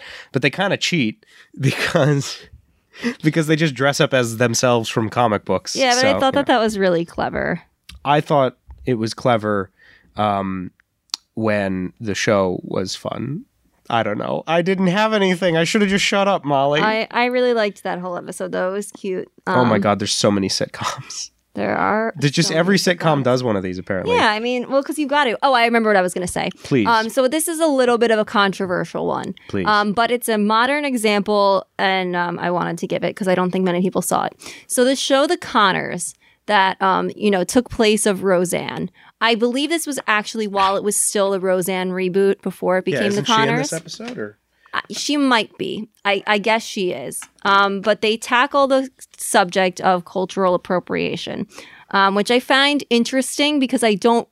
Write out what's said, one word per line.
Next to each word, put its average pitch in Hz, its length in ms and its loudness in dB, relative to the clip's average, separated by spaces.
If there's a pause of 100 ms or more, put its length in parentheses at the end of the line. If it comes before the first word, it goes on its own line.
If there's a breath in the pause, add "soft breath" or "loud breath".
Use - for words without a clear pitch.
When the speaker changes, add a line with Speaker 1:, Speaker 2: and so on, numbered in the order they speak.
(340 loud breath)
Speaker 1:
But - 80 2
they 143 80 2
kinda 180 280 0
cheat 123 480 -2 (160)
<laughs> - 180 -18
because, 139 800 0 (840 loud breath)
because 156 240 0
they 160 80 2
just 151 180 0
dress 139 280 0
up 139 120 2
as 117 240 0
themselves 117 520 2
from 110 200 -2
comic 110 360 0
books. - 300 -4
Speaker 2:
Yeah, 247 200 2
but 254 100 2
I 269 80 4
Speaker 1:
So, - 60 -2
Speaker 2:
thought 269 140 2
Speaker 1:
you 277 100 0
Speaker 2:
that - 40 -4
Speaker 1:
know. 269 80 2
Speaker 2:
that 233 40 2
was 220 180 0
really 180 280 0
clever. 143 560 -4 (420)
Speaker 1:
I 143 160 2
thought 139 380 0 (280)
it 127 100 0
was 110 180 -4
clever, 107 560 0 (480 soft breath)
um, 98 540 -2 (640)
when 98 680 -2
the 104 160 -6
show 98 480 0
was - 320 -6
fun. 147 500 -8 (440)
I 117 140 0
don't 104 140 -4
know. - 300 -4
I 170 140 0
didn't 185 260 0
have 214 260 2
anything. 185 440 2
I 165 80 2
should 208 160 0
have 202 80 2
just 196 160 0
shut 196 220 0
up, 185 180 0
Molly. 143 360 2
Speaker 2:
I, 220 300 0
I 240 140 0
really 247 280 0
liked 208 300 -2
that 180 160 -6
whole 180 160 -8
episode, 175 360 -10
though. 180 180 -2
It 190 40 -4
was 202 180 -8
cute. - 380 -8 (180)
Speaker 1:
Oh 127 180 4
my 113 100 4
Speaker 2:
Um, 104 60 2
Speaker 1:
God, 101 180 2
there's 101 140 -2
so - 180 4
many 98 180 0
sitcoms. - 800 -8 (220)
Speaker 2:
There 202 220 -4
are 220 420 0
Speaker 1:
There's 143 140 0
just 165 160 0
Speaker 2:
so 160 80 -2
Speaker 1:
every 170 200 2
Speaker 2:
many 175 40 4 (180)
Speaker 1:
sitcom 160 220 2
Speaker 2:
sitcoms. 135 60 -2
Speaker 1:
does 127 180 2
one 110 140 0
of 92 60 -2
these, 92 140 -6
apparently. 92 380 -2
Speaker 2:
Yeah, 262 160 2
I 214 80 -4
mean, 247 300 -4
well, 269 120 2
'cause 285 160 -6
you've 294 120 -4
got 285 160 2
to. 214 180 0
Oh, 269 80 4
I 233 140 4
remember 233 240 2
what 208 80 6
I 185 40 6
was 180 120 -2
gonna 180 120 -4
say. - 240 -4 (140)
Speaker 1:
Please. 202 240 2
Speaker 2:
Um, 226 220 2
so 254 180 2
this 311 220 -2
is 320 100 -6
a 330 80 4
little 254 300 2
bit 226 120 2
of 220 100 4
a 214 60 0
controversial 185 800 -2
one. 170 300 -4 (140 loud breath)
Speaker 1:
Please. 196 180 -2
Speaker 2:
Um, 208 240 2
but 233 200 0
it's 240 180 -2
a 220 80 0
modern 233 480 2
example, 208 840 2 (100)
and, 185 380 0
um, 175 240 -2
I 175 120 -2
wanted 170 260 -2
to 180 100 -6
give - 160 -2
it - 140 -4
'cause 190 100 -4
I 180 80 4
don't 180 160 2
think 190 140 0
many 175 160 0
people 180 200 0
saw - 260 0
it. - 60 -10 (340 loud breath)
So 247 180 2
the 262 100 4
show 277 320 2
The 349 80 0
Conners 185 800 -2 (320 soft breath)
that, 190 360 2
um, 180 360 2
you 208 120 0
know, 185 140 2
took - 260 0
place 214 360 2
of 190 180 0
Roseanne. 175 640 -2 (300 soft breath)
I 226 160 4
believe 247 340 0
this 320 160 -2
was 269 220 -6
actually 214 400 -2
while 196 300 0
it 180 80 -4
was 202 100 0
still 196 380 0
a 190 60 -2
Roseanne 185 520 -2
reboot 185 500 0
before 185 360 -2
it 185 100 -2
Speaker 1:
Yeah, 180 120 0
Speaker 2:
became 202 100 2
Speaker 1:
isn't 202 160 -2
Speaker 2:
The - 20 -4
Conners. 226 200 2
Speaker 1:
she 226 40 0
in 240 80 0
this 277 140 -4
episode, 214 440 -10
or? 104 200 -10 (360 soft breath)
Speaker 2:
Uh, - 60 -6 (100)
she 285 280 -4
might 262 400 0
be. - 320 -8 (160)
I, 202 200 0
I 214 140 2
guess 220 240 0
she 185 280 -4
is. 147 300 -10 (220)
Um, 196 380 4
but 208 200 0
they 220 160 2
tackle 269 500 2
the 262 220 0 (280)
subject 185 640 0
of 180 240 2
cultural 185 500 0
appropriation, - 880 -4 (460 loud breath)
um, 196 240 2
which 208 160 0
I 247 80 4
find 277 500 2
interesting 262 720 0
because 254 240 0
I 220 120 4
don't 233 360 2